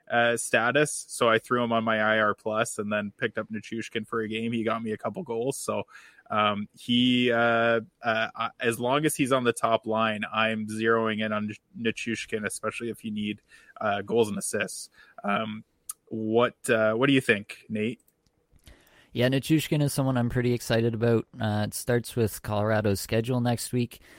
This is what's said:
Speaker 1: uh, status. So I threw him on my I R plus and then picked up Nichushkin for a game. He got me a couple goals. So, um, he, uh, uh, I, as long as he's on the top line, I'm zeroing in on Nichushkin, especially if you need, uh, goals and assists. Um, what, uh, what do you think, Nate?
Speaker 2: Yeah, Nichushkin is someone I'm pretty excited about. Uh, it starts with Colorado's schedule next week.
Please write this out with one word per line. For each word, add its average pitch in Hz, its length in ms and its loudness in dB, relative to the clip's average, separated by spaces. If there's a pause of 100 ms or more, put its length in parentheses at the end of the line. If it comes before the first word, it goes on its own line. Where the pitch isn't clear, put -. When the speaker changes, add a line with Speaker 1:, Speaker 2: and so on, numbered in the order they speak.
(100)
Speaker 1:
uh, 117 260 2
status. 123 720 0
So - 200 2
I 113 100 6
threw 123 240 -2
him 117 80 0
on 113 140 2
my 110 160 0
I 107 180 2
R 104 160 2
plus 110 440 -4
and 104 140 -4
then 104 260 -2
picked 113 200 -4
up 107 140 -6
Nichushkin 110 540 -8
for 117 140 -4
a 110 80 -4
game. 113 240 -4
He 113 120 -2
got 113 180 -2
me 113 100 -6
a 107 40 -6
couple 113 260 -8
goals. 120 360 -4
So, 104 260 -6 (460)
um, 104 380 0 (100)
he, 123 540 2
uh, 117 480 4 (220)
uh, 113 340 0
I, 113 140 -4 (100)
as 117 180 0
long 135 280 0
as 147 100 -2
he's 131 160 0
on 127 120 2
the 120 80 4
top 113 340 0
line, 110 440 0
I'm 110 360 0
zeroing 110 580 2
in 107 80 -2
on 107 180 -2 (280)
Nichushkin, 110 680 -4
especially 110 440 -6
if 107 140 -12
you 113 60 -6
need, 104 300 -4 (400)
uh, 101 220 -2
goals 107 260 2
and 101 80 -4
assists. - 540 -6 (340)
Um, 107 400 -4 (420)
what, 110 480 2 (140)
uh, 110 260 4
what 123 120 0
do 139 60 4
you 131 100 4
think, - 460 -2
Nate? 110 320 -4 (1120)
Speaker 2:
Yeah, 120 160 2
Nichushkin 147 540 2
is 143 120 2
someone 131 240 0
I'm 120 100 2
pretty 123 240 0
excited 117 400 0
about. 113 340 2 (140)
Uh, 107 260 0
it 104 80 -6
starts - 400 -2
with 113 280 0
Colorado's 107 580 0
schedule 117 400 0
next 120 320 -2
week. 123 280 -2 (180)